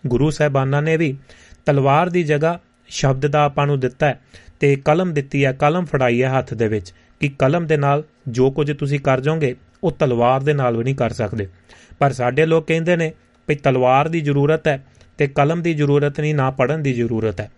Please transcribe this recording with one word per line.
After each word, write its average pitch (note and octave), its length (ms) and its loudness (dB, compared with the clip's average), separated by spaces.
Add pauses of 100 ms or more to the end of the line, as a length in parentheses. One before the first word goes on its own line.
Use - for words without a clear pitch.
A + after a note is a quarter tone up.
ਗੁਰੂ B2+ 240 2
ਸਾਹਿਬਾਨਾਂ C#3 520 0
ਨੇ D#3+ 140 0
ਵੀ D3+ 200 -2 (500)
ਤਲਵਾਰ C#3+ 420 2
ਦੀ F3 160 0
ਜਗ੍ਹਾ D3+ 360 -2 (280)
ਸ਼ਬਦ C3+ 380 -2
ਦਾ D3 180 2
ਆਪਾਂ C#3+ 220 0
ਨੂੰ C#3+ 140 0
ਦਿੱਤਾ C3 260 -2
ਹੈ C3+ 140 -2 (400)
ਤੇ C#3 160 2
ਕਲਮ E3 380 0
ਦਿੱਤੀ C#3 300 -2
ਹੈ, C3 80 0
ਕਲਮ D3+ 320 0
ਫੜਾਈ B2+ 380 0
ਹੈ C3 160 0
ਹੱਥ B2+ 160 -6
ਦੇ A2 140 0
ਵਿੱਚ G#2 260 -6 (260)
ਕਿ D3 80 0 (100)
ਕਲਮ D#3+ 280 2
ਦੇ D#3 100 0
ਨਾਲ C#3+ 280 0 (240)
ਜੋ B2+ 220 2
ਕੁਝ D3 220 -2
ਤੁਸੀਂ C#3+ 280 -4
ਕਰ C3+ 200 0
ਜਾਓਗੇ, D3 360 -2 (280)
ਉਹ F3 80 0
ਤਲਵਾਰ B2+ 500 2
ਦੇ D3 100 0
ਨਾਲ B2+ 240 0
ਵੀ A#2 80 -2
ਨਹੀਂ C3+ 100 -2
ਕਰ B2 160 -2
ਸਕਦੇ। G#2 380 -6 (500)
ਪਰ C#3 140 2
ਸਾਡੇ B2+ 340 0
ਲੋਕ D#3+ 200 0
ਕਹਿੰਦੇ E3 300 0
ਨੇ D#3+ 160 -2 (360)
ਵੀ D3+ 60 0
ਤਲਵਾਰ C3 540 2
ਦੀ E3 120 -2
ਜ਼ਰੂਰਤ D3 480 0
ਹੈ C#3 160 -4 (340)
ਤੇ D3 80 2
ਕਲਮ D3 360 0
ਦੀ E3 120 0
ਜ਼ਰੂਰਤ C#3+ 460 0
ਨਹੀਂ, D3+ 140 -2
ਨਾ C3 160 0
ਪੜ੍ਹਨ C#3 320 -2
ਦੀ C#3 100 0
ਜ਼ਰੂਰਤ A2+ 480 -2
ਹੈ। G#2 180 -10